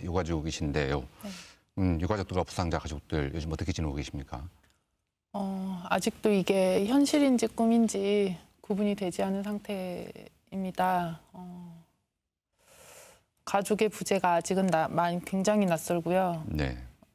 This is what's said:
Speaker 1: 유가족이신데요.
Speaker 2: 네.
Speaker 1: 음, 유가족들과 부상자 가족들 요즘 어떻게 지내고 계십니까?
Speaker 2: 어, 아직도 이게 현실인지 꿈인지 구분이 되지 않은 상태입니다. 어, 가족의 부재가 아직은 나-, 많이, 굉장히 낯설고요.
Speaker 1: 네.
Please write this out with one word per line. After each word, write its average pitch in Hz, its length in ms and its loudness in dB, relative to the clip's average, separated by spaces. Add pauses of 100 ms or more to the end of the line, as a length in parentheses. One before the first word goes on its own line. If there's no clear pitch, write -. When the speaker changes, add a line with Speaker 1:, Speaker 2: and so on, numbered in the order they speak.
Speaker 1:
유가족이신데요. 78 960 -2 (220)
Speaker 2:
네. 202 80 -10 (480)
Speaker 1:
음, 90 220 2
유가족들과 92 420 -2
부상자 82 380 -2
가족들 73 520 -4
요즘 80 200 -6
어떻게 78 180 -4
지내고 76 240 -2
계십니까? 71 500 -8 (880)
Speaker 2:
어, 190 560 -6
아직도 208 440 0
이게 190 540 4
현실인지 277 600 4
꿈인지 208 920 2 (240)
구분이 202 360 0
되지 196 260 -4
않은 196 220 -2
상태입니다. 185 1800 -4 (120)
어, 175 520 -16 (1600)
가족의 208 460 2
부재가 185 420 0
아직은 185 340 2
나-, 160 220 2
많이, 175 360 0
굉장히 202 400 2
낯설고요. 175 840 0
Speaker 1:
네. 67 280 -2 (380)